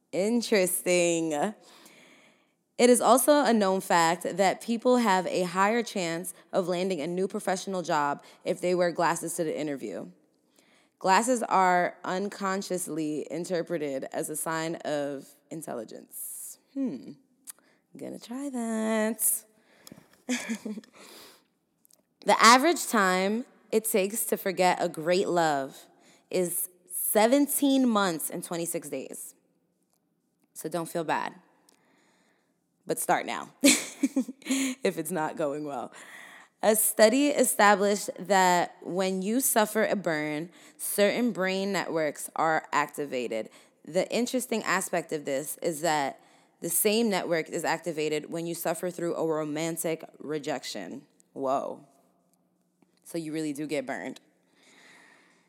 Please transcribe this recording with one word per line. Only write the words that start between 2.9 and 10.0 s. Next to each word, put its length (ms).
also 420
a 80
known 300
fact 560
that 240
people 360
have 300
a 160
higher 400
chance 500
of 160
landing 320
a 60
new 200
professional 540
job 420
if 160
they 120
wear 180
glasses 440
to 80
the 120
interview. 520